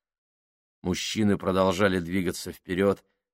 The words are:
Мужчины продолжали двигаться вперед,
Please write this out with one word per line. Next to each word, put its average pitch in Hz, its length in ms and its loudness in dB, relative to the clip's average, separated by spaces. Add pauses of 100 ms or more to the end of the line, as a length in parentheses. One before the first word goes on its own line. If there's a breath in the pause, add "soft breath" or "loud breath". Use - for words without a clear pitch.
(800)
Мужчины 101 560 0
продолжали 95 640 2
двигаться 90 540 -4
вперед, 92 520 -2 (300)